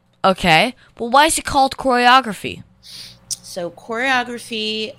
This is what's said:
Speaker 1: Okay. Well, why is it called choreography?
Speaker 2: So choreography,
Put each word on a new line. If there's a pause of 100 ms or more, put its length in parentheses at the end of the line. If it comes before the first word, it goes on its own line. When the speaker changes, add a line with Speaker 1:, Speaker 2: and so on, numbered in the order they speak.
(240)
Speaker 1:
Okay. (220)
Well,
why
is
it
called
choreography? (800)
Speaker 2:
So
choreography,